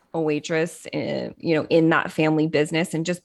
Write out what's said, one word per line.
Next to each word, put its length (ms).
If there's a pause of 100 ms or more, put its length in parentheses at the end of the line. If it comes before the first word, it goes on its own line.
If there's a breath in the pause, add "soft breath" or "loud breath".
(140)
a 80
waitress 720
in, 440
you 180
know, 140
in 200
that 220
family 360
business, 460
and 120
just 200